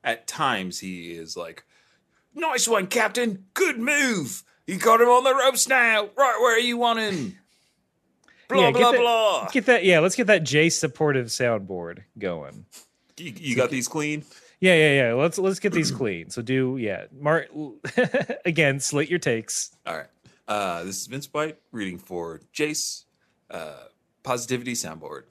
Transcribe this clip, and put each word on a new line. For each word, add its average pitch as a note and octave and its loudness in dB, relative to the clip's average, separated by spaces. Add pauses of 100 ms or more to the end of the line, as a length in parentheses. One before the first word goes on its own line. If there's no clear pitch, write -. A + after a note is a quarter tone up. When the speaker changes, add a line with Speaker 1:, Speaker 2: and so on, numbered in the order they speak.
Speaker 1:
At A#2 -6
times, G#2 -4
he F2+ -12
is E2 -14
like, E2 -12 (680)
"Nice C#4+ -2
one, G#3 2
Captain. A3 -2
Good D4+ 0
move. A#3+ -2 (220)
You F#3 -6
got A3+ 6
him A#3+ 8
on B3 6
the C4 4
ropes C4+ 2
now. A3+ 2
Right B3 2
where A#3 4
you A#3+ 0
want A#3 2
him." F3+ -4
Speaker 2:
<laughs> - -20
Speaker 1:
Blah, C4+ 4
Speaker 2:
Yeah, A#3 6
get B3 2
Speaker 1:
blah, B3 8
Speaker 2:
that, B3+ 4
Speaker 1:
blah. G#3+ 2
Speaker 2:
get A#3+ 0
that, A#3 4
yeah, F3+ 6
let's F#3 2
get A#3 0
that F#3+ 6
Jace D3+ 4
supportive C#3 0
soundboard G2 -4 (140)
going. D#2 -8 (520)
Speaker 1:
You, D#3+ -14
you C3+ -6
Speaker 2:
So - 0
Speaker 1:
got C3 2
Speaker 2:
get A#2+ 0
Speaker 1:
these C3 -4
clean? D3+ -6 (380)
Speaker 2:
Yeah, F#3 6
yeah, D#3 6 (160)
yeah. A2+ 0
Let's, D#3+ 0
let's F#3+ 0
get G3 -2
these C3+ 0
<clears throat> A#2 -8
clean. F#2+ -6
So A#2+ -10
do, C3 -2
yeah. G#2 -6
Mar-, D3 -2 (520)
<laughs> - -4
again, D3+ 2
slate D3 -2
your E3+ -2
takes. - -4 (100)
Speaker 1:
All E2 -8
right. D2 -14 (400)
Uh, F#2 -4
this F#2+ -10
is - -14
Vince C3+ -12
White D#3 -6 (160)
reading F#2+ -8
for E2 -12 (140)
Jace. - -6 (480)
Uh, D2+ -14 (360)
Positivity B2 -6
Soundboard. D#2 -12